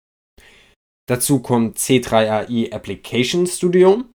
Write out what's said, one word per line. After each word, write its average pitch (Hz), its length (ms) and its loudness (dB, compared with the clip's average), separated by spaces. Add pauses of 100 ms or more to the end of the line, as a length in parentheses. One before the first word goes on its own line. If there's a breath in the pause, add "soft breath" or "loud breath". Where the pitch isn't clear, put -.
(1080 soft breath)
Dazu 127 320 0
kommt 117 400 -2
C 131 220 2
drei 110 320 0
A 107 160 -4
I 117 240 -4
Application 127 760 -4
Studio 185 560 2 (160)